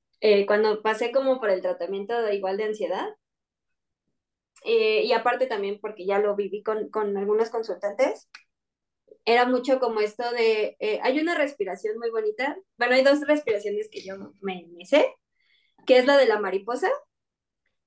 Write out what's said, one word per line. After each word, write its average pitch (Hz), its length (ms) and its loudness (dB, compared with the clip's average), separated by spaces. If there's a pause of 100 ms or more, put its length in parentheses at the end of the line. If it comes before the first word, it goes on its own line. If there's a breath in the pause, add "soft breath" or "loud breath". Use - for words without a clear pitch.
(220)
eh, 202 260 4
cuando 214 340 2
pasé 220 300 -2
como 262 280 2
por 214 120 0
el 185 100 0
tratamiento 196 640 -4
de, 208 100 -2
igual 196 240 -2
de 214 60 -4
ansiedad, 214 440 -4 (1600)
eh, 220 380 2
y 233 100 0
aparte 247 320 0
también 202 340 -4
porque 196 280 -12
ya 196 100 0
lo 208 180 0
viví 202 280 -6
con, 220 260 -4
con 208 280 -4
algunos 214 340 0
consultantes, 202 760 -4 (960)
era 240 200 4
mucho 254 340 0
como 226 200 -2
esto 240 320 -4
de, 226 480 0
eh, 214 240 -2
hay 262 160 0
una 330 160 0
respiración 220 640 -4
muy - 100 -6
bonita, 226 480 -4 (220)
bueno, 247 160 2
hay 262 80 6
dos 285 240 4
respiraciones 214 640 -2
que - 100 -14
yo 190 140 -12 (260)
me, 185 300 -8
me 175 140 -20
sé, 285 200 4 (800)
que 254 140 8
es 247 80 4
la 285 100 6
de 262 80 6
la 214 140 2
mariposa 202 500 -4 (960)